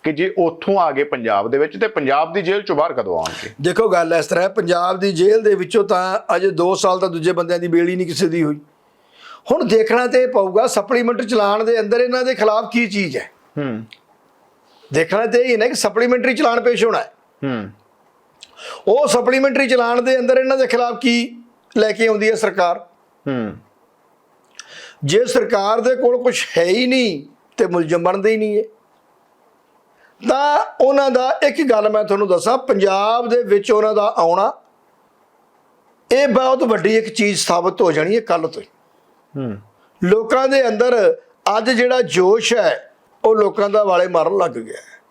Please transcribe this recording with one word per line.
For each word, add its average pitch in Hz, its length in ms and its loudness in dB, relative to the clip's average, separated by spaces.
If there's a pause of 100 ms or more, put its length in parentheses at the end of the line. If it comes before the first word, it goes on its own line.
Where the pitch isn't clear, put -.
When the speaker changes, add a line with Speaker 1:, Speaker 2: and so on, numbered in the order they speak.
Speaker 1:
ਕਿ 156 100 -2
ਜੇ 180 260 -4
ਉੱਥੋਂ 170 400 -2
ਆ 165 120 0
ਗਏ 139 140 -2
ਪੰਜਾਬ 113 460 -2
ਦੇ 135 80 0
ਵਿੱਚ, 151 220 -2
ਤੇ 220 80 0
ਪੰਜਾਬ 156 440 -2
ਦੀ 196 100 -2
ਜੇਲ੍ਹ 196 200 -2
ਚੋਂ 185 140 -4
ਬਾਹਰ 147 160 0
ਕਦੋਂ 95 260 -4
ਆਉਣਗੇ? 87 320 -8 (120)
Speaker 2:
ਦੇਖੋ, 180 260 0
ਗੱਲ 170 300 0
ਇਸ 151 80 -2
ਤਰ੍ਹਾਂ 180 180 0
ਹੈ, 196 40 -2
ਪੰਜਾਬ 180 520 -2
ਦੀ 196 120 0
ਜੇਲ੍ਹ 202 300 2
ਦੇ 208 120 2
ਵਿੱਚੋਂ 196 300 -2
ਤਾਂ 185 520 -2
ਅਜੇ 190 140 0
ਦੋ 175 240 0
ਸਾਲ 185 240 0
ਤਾਂ 185 100 -2
ਦੂਜੇ 170 240 -2
ਬੰਦਿਆਂ 170 260 -2
ਦੀ 175 100 -6
ਬੇਲ 170 200 2
ਹੀ 185 80 -4
ਨਹੀਂ 180 100 -4
ਕਿਸੇ 165 220 -4
ਦੀ 165 140 -2
ਹੋਈ। 147 180 -4 (880)
ਹੁਣ 311 140 0
ਦੇਖਣਾ 226 420 2
ਤੇ 254 160 2
ਇਹ 254 60 0
ਪਊਗਾ 214 380 0
ਸਪਲੀਮੈਂਟਰੀ 240 600 -2
ਚਲਾਨ 214 380 0
ਦੇ 226 160 0
ਅੰਦਰ 220 200 0
ਇਹਨਾਂ 247 240 0
ਦੇ 254 100 0
ਖਿਲਾਫ 214 380 0
ਕੀ 233 140 0
ਚੀਜ਼ 185 300 -4
ਹੈ। - 140 -10 (280)
Speaker 1:
ਹੂੰ। 113 260 -6 (1080)
Speaker 2:
ਦੇਖਣਾ 175 340 0
ਤੇ 240 120 0
ਇਹ 254 60 2
ਹੀ 240 120 0
ਨਾ 220 120 0
ਕਿ 285 60 -2
ਸਪਲੀਮੈਂਟਰੀ 240 600 0
ਚਲਾਨ 233 260 0
ਪੇਸ਼ 220 240 0
ਹੋਣਾ 202 140 0
ਹੈ। - 140 -8 (320)
Speaker 1:
ਹੂੰ। 110 260 -6 (1160)
Speaker 2:
ਉਹ 262 180 2
ਸਪਲੀਮੈਂਟਰੀ 254 640 0
ਚਲਾਨ 240 360 0
ਦੇ 262 120 2
ਅੰਦਰ 254 220 2
ਇਹਨਾਂ 262 200 0
ਦੇ 262 80 2
ਖਿਲਾਫ 240 340 -4
ਕੀ 240 420 -2 (340)
ਲੈ 214 160 2
ਕੇ 226 140 0
ਆਉਂਦੀ 214 240 0
ਹੈ 220 40 0
ਸਰਕਾਰ। 185 520 -2 (420)
Speaker 1:
ਹੂੰ। 113 280 -6 (1500)
Speaker 2:
ਜੇ 196 200 2
ਸਰਕਾਰ 226 560 0
ਦੇ 247 160 0
ਕੋਲ 247 260 0
ਕੁਛ - 360 -2
ਹੈ 170 60 2
ਹੀ 220 220 2
ਨਹੀਂ 233 400 0 (300)
ਤੇ 202 100 2
ਮੁਲਜ਼ਮ 170 360 0
ਬਣਦੇ 190 280 0
ਹੀ 220 60 2
ਨਹੀਂ 214 220 -2
ਹੈ, 220 40 0 (1700)
ਤਾਂ 277 380 2 (140)
ਉਹਨਾਂ 277 300 4
ਦਾ 254 320 0
ਇੱਕ 285 280 0
ਗੱਲ 214 200 2
ਮੈਂ 214 140 0
ਤੁਹਾਨੂੰ 202 240 0
ਦੱਸਾਂ, 208 300 2
ਪੰਜਾਬ 214 680 0
ਦੇ 240 140 2
ਵਿੱਚ 202 300 2
ਉਹਨਾਂ 214 220 2
ਦਾ 214 220 0
ਆਉਣਾ, 180 360 2 (1600)
ਇਹ 277 160 4
ਬਹੁਤ 262 340 2
ਵੱਡੀ 220 340 2
ਇੱਕ 220 120 0
ਚੀਜ਼ 208 320 -2
ਸਾਬਤ 180 420 0
ਹੋ 170 100 4
ਜਾਣੀ 165 240 0
ਹੈ 226 40 0
ਕੱਲ੍ਹ 170 280 -2
ਤੋਂ 110 140 -12
ਹੀ। - 60 -20 (680)
Speaker 1:
ਹੂੰ। 117 220 -8 (460)
Speaker 2:
ਲੋਕਾਂ 226 440 2
ਦੇ 262 200 2
ਅੰਦਰ 214 480 2 (420)
ਅੱਜ 233 120 0
ਜਿਹੜਾ 247 320 2
ਜੋਸ਼ 190 520 2
ਹੈ, 175 400 -2 (300)
ਉਹ 220 120 4
ਲੋਕਾਂ 208 340 0
ਦਾ 214 140 2
ਵਾਲੇ 180 240 2
ਮਾਰਨ 170 280 0
ਲੱਗ 175 140 0
ਗਿਆ 113 260 -12
ਹੈ। - 340 -20